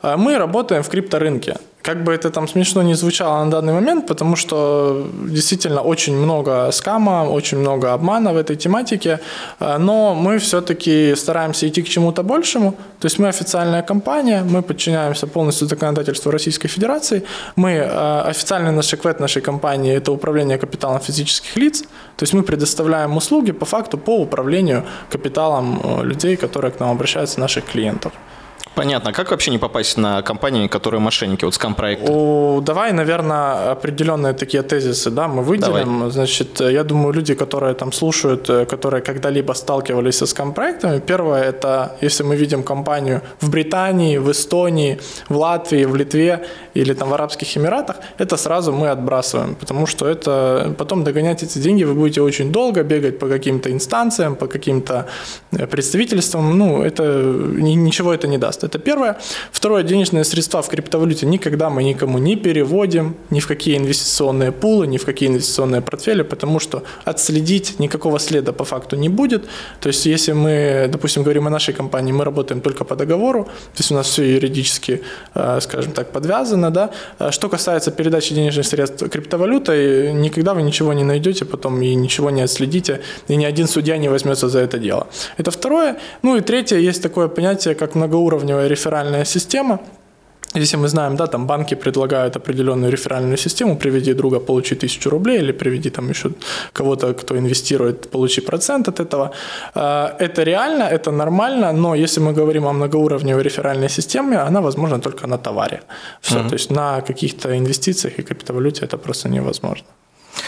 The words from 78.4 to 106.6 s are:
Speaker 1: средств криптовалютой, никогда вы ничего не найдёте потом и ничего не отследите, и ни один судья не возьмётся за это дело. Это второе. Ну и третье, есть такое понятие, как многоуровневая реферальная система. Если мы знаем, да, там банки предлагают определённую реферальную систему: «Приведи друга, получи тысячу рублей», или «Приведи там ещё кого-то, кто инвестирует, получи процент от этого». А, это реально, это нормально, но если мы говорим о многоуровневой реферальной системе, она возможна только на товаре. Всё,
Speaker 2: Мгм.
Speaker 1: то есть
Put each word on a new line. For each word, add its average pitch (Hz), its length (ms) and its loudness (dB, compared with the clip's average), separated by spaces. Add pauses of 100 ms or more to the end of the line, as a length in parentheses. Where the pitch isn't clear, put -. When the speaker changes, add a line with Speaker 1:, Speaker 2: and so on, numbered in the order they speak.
Speaker 1:
средств 143 420 -2
криптовалютой, 151 1040 2
никогда 156 400 2
вы 175 100 0
ничего 147 300 0
не 143 100 0
найдёте 147 440 0
потом 131 340 -4
и 127 140 2
ничего 127 360 0
не 135 120 2
отследите, 143 580 0 (280)
и 147 80 2
ни 147 100 4
один 156 200 2
судья 156 300 2
не 147 140 2
возьмётся 135 380 2
за 131 100 2
это 127 200 0
дело. 98 280 -2 (320)
Это 160 120 0
второе. 285 460 0 (260)
Ну 254 140 4
и 214 40 4
третье, 233 360 0
есть 180 260 2
такое 165 260 0
понятие, 175 460 0
как 156 200 -4
многоуровневая 160 460 2 (300)
реферальная 147 560 0
система. 226 540 0 (800)
Если 151 200 2
мы 147 120 2
знаем, 143 260 2
да, 160 120 0
там 127 200 -2
банки 147 300 0
предлагают 131 600 0
определённую 127 540 0
реферальную 131 460 -2
систему: 175 400 0
«Приведи 131 380 2
друга, 131 260 2
получи 127 340 0
тысячу 127 340 -4
рублей», 196 300 2
или 139 140 0
«Приведи 135 380 -2
там 127 200 -6
ещё - 200 -4 (420)
кого-то, 131 420 0
кто 127 220 -6
инвестирует, 123 760 0
получи 131 300 0
процент 247 480 0
от 175 100 -6
этого». 143 320 -2 (440)
А, 147 440 0
это 175 240 0
реально, 233 400 2
это 160 300 0
нормально, 180 600 2
но 165 220 2
если 156 260 2
мы 151 120 4
говорим 151 340 2
о 143 60 0
многоуровневой 143 720 2
реферальной 139 440 0
системе, 254 500 0
она 160 220 2
возможна 147 380 0
только 131 300 -6
на 123 100 -2
товаре. 104 440 -4 (380)
Всё, 120 180 0
Speaker 2:
Мгм. 117 100 0
Speaker 1:
то 117 80 -2
есть - 140 -4